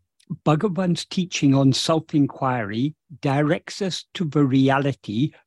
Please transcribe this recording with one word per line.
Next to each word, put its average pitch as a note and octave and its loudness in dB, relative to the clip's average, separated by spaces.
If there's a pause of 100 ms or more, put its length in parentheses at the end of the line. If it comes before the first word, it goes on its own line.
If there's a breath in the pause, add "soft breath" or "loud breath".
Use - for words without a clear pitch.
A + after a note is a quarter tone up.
(460)
Bhagavan's F3 0
teaching D#3 0
on C3+ 4
self-inquiry C3+ -2 (260)
directs D3 -2
us - -6
to F#3 -6
the D3 2
reality C3+ 0 (140 soft breath)